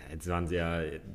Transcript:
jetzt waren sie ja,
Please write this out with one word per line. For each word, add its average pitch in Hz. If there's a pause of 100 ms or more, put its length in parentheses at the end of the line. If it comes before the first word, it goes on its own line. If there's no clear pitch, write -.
(120)
jetzt 80
waren 87
sie 87
ja, 85 (340)